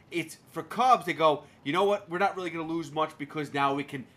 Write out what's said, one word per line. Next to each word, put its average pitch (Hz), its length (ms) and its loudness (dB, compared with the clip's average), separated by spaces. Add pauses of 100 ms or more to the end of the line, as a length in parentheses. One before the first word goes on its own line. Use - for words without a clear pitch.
it's 165 280 -6 (140)
for 160 120 -8
Cubs. 233 420 2
They 170 80 -2
go, 147 300 4 (200)
"You 139 80 -4
know 180 120 2
what? 202 260 2
We're 170 80 -4
not 190 180 2
really 185 140 -6
gonna 165 180 -6
lose 160 240 -4
much 156 280 -2
because 143 340 -8
now 139 220 2
we 143 80 -2
can 139 220 -10 (120)